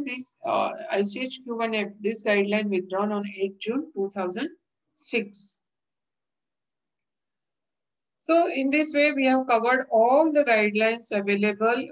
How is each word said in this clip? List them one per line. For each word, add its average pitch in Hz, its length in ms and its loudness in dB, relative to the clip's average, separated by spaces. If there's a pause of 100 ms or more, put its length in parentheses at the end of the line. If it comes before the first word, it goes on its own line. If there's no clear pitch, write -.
this, 254 420 -12
uh, - 260 0 (200)
I 196 100 0
C 208 200 -4
H 262 240 -8
Q 233 120 -8
one 226 160 -2
F, 208 280 -4
this 220 220 -4
guideline 208 460 0
withdrawn 190 440 -2
on 202 120 -4 (120)
eighth 196 220 -6
June 269 360 -6
two 196 180 -4
thousand 196 360 -6 (440)
six. - 640 -8 (2500)
So 339 340 2
in 269 160 0
this 302 240 2
way, 294 200 4
we 269 120 0
have 262 220 2
covered 247 420 2
all 254 440 6
the 285 100 4
guidelines 220 760 2
available, 208 760 0